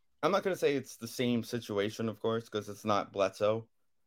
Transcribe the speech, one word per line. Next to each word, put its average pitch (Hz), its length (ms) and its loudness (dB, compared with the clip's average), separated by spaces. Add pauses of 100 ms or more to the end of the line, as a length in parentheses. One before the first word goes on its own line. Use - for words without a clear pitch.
(220)
I'm 160 100 4
not 190 120 2
gonna 185 140 0
say 147 180 2
it's - 220 -6
the 113 100 -10
same 120 360 0
situation, 110 680 -2
of 104 100 -8
course, 113 300 -2
'cause 104 180 -4
it's 101 180 -12
not 101 280 2
Bledsoe. 104 520 2 (420)